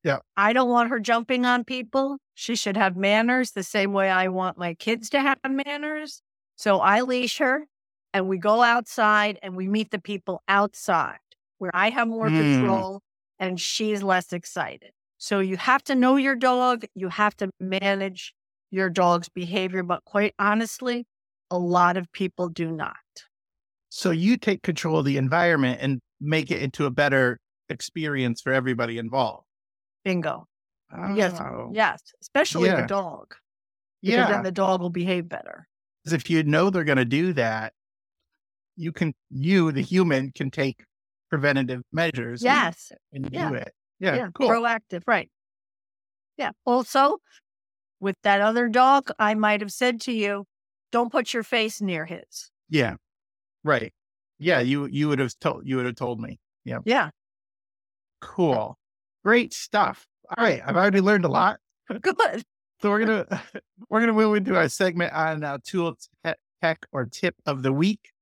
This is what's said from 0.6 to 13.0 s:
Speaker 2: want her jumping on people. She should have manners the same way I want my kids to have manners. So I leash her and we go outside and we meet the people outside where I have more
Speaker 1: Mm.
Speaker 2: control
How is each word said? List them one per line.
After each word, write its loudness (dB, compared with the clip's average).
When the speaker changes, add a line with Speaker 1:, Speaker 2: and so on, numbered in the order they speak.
Speaker 2:
want 2
her -2
jumping 0
on 2
people. -4
She -6
should -2
have 2
manners 2
the -6
same -2
way 2
I 2
want -4
my -6
kids -6
to 2
have 0
manners. -6
So 2
I 4
leash -2
her 0
and 0
we -2
go 4
outside 2
and -10
we -4
meet -2
the -6
people -8
outside 0
where -6
I 2
have 0
more -2
Speaker 1:
Mm. 4
Speaker 2:
control -2